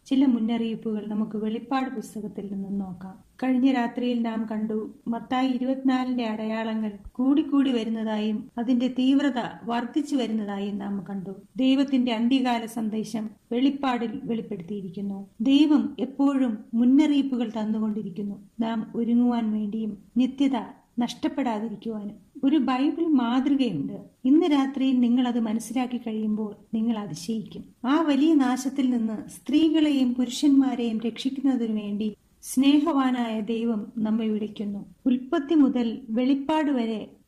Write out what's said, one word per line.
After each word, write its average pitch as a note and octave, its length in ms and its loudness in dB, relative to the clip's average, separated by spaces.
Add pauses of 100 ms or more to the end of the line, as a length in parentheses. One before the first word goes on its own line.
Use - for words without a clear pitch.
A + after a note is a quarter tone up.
ചില C4+ 180 2
മുന്നറിയിപ്പുകൾ A3+ 840 0
നമുക്ക് G#3+ 280 -4
വെളിപ്പാട് A#3+ 540 -4
പുസ്തകത്തിൽ G3+ 640 -10
നിന്നും G3 260 -6
നോക്കാം. F#3+ 360 -10 (280)
കഴിഞ്ഞ C4 300 4
രാത്രിയിൽ A#3+ 500 0
നാം A3 300 -4
കണ്ടു, G#3+ 380 -4 (180)
മത്തായി B3+ 400 -2
ഇരുപത്തിനാലിന്റെ B3+ 800 0
അടയാളങ്ങൾ A3 640 -4 (200)
കൂടിക്കൂടി C#4 600 2
വരുന്നതായും A3 880 -2
അതിന്റെ A#3+ 300 2
തീവ്രത C4 540 2 (220)
വർദ്ധിച്ചു A#3+ 520 -2
വരുന്നതായും G#3 600 -4
നാം G3+ 320 -6
കണ്ടു. G3 200 -8 (260)
ദൈവത്തിന്റെ C4 560 2
അന്ത്യകാല A#3 540 2
സന്ദേശം A3 640 -4 (220)
വെളിപ്പാടിൽ B3 720 0
വെളിപ്പെടുത്തിയിരിക്കുന്നു. G3 1040 -6 (140)
ദൈവം C#4 600 4
എപ്പോഴും C4 580 0 (160)
മുന്നറിയിപ്പുകൾ C4 880 4
തന്നുകൊണ്ടിരിക്കുന്നു, G#3 760 -4 (240)
നാം A3+ 340 -4
ഒരുങ്ങുവാൻ A#3 580 2
വേണ്ടിയും G#3+ 460 -4 (180)
നിത്യത C4 440 2 (380)
നഷ്ടപ്പെടാതിരിക്കുവാനും. A3+ 1300 -4 (120)
ഒരു C#4+ 120 4
ബൈബിൾ C4+ 500 0
മാതൃകയുണ്ട്. B3 880 2 (320)
ഇന്ന് D#4 220 6
രാത്രിയിൽ C4+ 540 2
നിങ്ങൾ A#3+ 280 4
അത് A#3+ 120 0
മനസ്സിലാക്കി A3+ 580 -4
കഴിയുമ്പോൾ G#3+ 560 -4 (200)
നിങ്ങൾ A3+ 240 0
അതിശയിക്കും. G#3 640 -8 (200)
ആ C#4+ 160 2
വലിയ D4+ 340 4
നാശത്തിൽ C4 560 0
നിന്ന് A3 380 -2
സ്ത്രീകളെയും D4 880 2
പുരുഷന്മാരെയും B3 840 2
രക്ഷിക്കുന്നതിനു A#3 800 -2
വേണ്ടി G#3 360 -4 (260)
സ്നേഹവാനായ C4 960 2
ദൈവം A3+ 460 -2 (120)
നമ്മെ A3 300 0
വിളിക്കുന്നു. G#3 560 -4 (220)
ഉൽപ്പത്തി C#4 480 0
മുതൽ A#3+ 440 4 (120)
വെളിപ്പാട് C#4 600 0
വരെ A3+ 400 -2 (180)